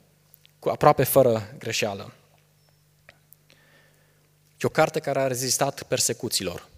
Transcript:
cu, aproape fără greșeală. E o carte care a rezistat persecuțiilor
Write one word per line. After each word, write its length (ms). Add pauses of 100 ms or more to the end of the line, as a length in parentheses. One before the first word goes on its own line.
(600)
cu, 100
aproape 340
fără 560
greșeală. 540 (2500)
E 160
o 20
carte 300
care 200
a 80
rezistat 560
persecuțiilor 960